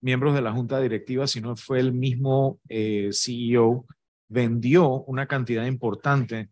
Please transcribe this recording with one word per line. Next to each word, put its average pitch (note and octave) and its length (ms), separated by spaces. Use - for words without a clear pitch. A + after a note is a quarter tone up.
miembros B2+ 340
de C#3 60
la A2+ 120
junta B2+ 280
directiva, B2+ 460
si A2+ 160
no A#2 140
fue C3 240
el B2+ 120
mismo, C3+ 680
eh, G#2+ 440
C B2 200
E A#2+ 260
O, A#2 260
vendió B2 560
una C3 380
cantidad A#2+ 400
importante A#2+ 840